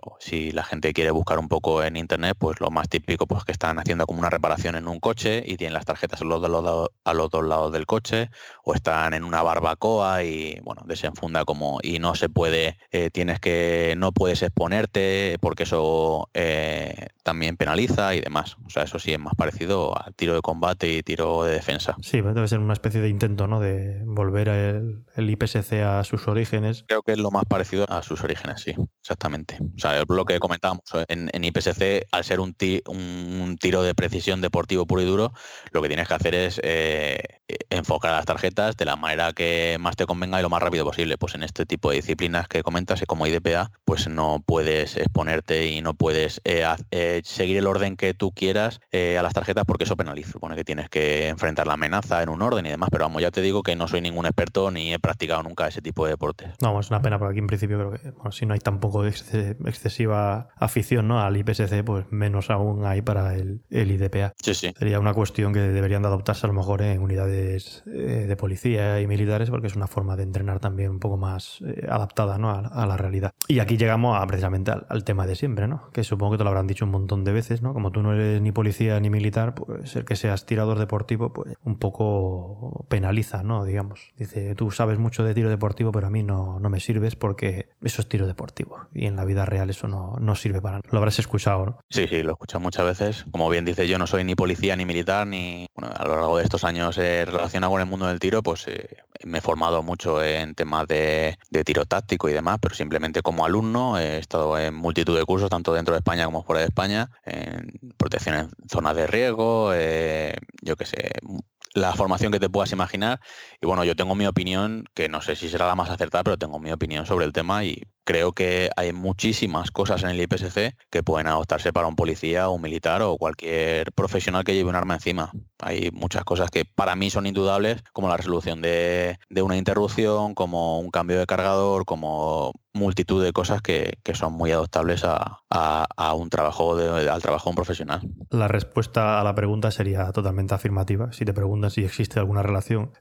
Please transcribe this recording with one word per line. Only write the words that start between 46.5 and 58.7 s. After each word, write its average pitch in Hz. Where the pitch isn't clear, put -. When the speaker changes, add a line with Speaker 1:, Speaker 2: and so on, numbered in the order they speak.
Speaker 1:
haz-, 82
eh, 87
seguir 95
el 98
orden 95
que 92
tú 95
quieras, 104
eh, 87
a 87
las 87
tarjetas 95
porque 87
eso 101
penaliza. 76
Supone 80
que 80
tienes 78
que 76
enfrentar 78
la 76
amenaza 85
en 82
un 80
orden 110
y 78
demás, 80
pero 82
vamos, 78
ya 87
te 95
digo 98
que 87
no 85
soy 87
ningún 85
experto 90
ni 82
he 85
practicado 82
nunca 82
ese 78
tipo 78
de 78
deportes. 76
Speaker 2:
No, 107
es 104
una 107
pena 107
porque 98
aquí 101
en 104
principio 104
creo 101
que, 127
bueno, -
si -
no 107
hay 104
tampoco 101